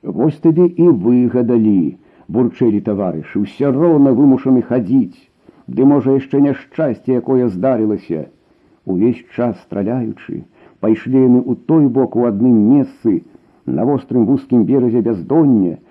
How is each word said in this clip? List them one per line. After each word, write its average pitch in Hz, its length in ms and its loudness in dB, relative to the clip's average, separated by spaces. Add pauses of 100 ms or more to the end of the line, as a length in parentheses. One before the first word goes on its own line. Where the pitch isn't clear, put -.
"Вось 143 360 -4
табе 170 320 2
і 175 160 2 (160)
выгадалі", — 117 920 0 (400)
бурчэлі 117 440 0
таварышы, 95 640 -6
"усё 139 320 -4
роўна 143 400 2
вымушаны 131 480 2
хадзіць. 117 560 -2 (480)
Ды, 123 160 -2
можа, 135 320 2
яшчэ 135 240 -2
няшчасце, 135 800 -2
якое 123 320 -2
здарылася". 107 720 -4 (640)
Увесь 104 380 -2 (100)
час 120 280 -4
страляючы, 110 800 -8 (420)
пайшлі 123 400 0
яны 123 160 4
ў 123 160 -4 (120)
той 151 200 2
бок 123 320 -2
у 120 80 0
адным 113 280 2 (120)
месцы, 131 540 0 (420)
на 80 240 -4
вострым 127 400 -2
вузкім 131 400 0
беразе 123 320 0
бяздоння, 107 800 0 (120)